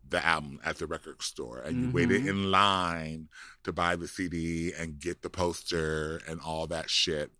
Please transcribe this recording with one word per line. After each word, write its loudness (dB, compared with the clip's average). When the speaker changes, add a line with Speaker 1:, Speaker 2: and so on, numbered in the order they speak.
Speaker 1:
the 0
album 2
at -4
the -4
record -8
store -6
and -2
you -2
waited 6
Speaker 2:
Mm-hmm. -2
Speaker 1:
in 2
line 4
to -2
buy 4
the -4
C -4
D 0
and -6
get -6
the -6
poster 0
and -6
all -4
that -4
shit. 2